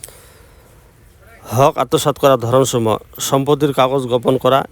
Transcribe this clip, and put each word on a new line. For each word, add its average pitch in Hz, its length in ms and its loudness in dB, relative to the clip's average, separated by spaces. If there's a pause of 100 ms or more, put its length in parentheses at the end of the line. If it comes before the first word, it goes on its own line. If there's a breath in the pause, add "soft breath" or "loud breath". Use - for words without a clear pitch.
(1500 loud breath)
হক 135 280 2
আত্মসাৎ 139 400 -2
করার 135 200 4
ধরনসমূহ: 117 580 0 (220)
সম্পত্তির 139 540 -2
কাগজ 131 340 0
গোপন 123 320 0
করা, 131 340 0